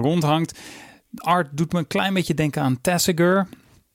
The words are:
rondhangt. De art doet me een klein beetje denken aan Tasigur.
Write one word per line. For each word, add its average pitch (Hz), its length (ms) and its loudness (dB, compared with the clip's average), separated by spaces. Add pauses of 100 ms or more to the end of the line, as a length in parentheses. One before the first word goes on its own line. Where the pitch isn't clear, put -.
rondhangt. 156 580 0 (500)
De - 120 -16
art 160 360 0
doet 160 160 -2
me 180 60 0
een 160 80 -4
klein 196 260 -2
beetje 180 200 0
denken 151 280 -2
aan 131 200 0
Tasigur. 180 640 2 (480)